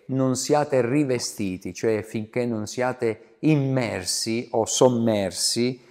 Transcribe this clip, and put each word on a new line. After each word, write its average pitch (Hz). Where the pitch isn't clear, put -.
non 131
siate 143
rivestiti, 117
cioè 110
finché 117
non 107
siate 123
immersi 120
o 113
sommersi 117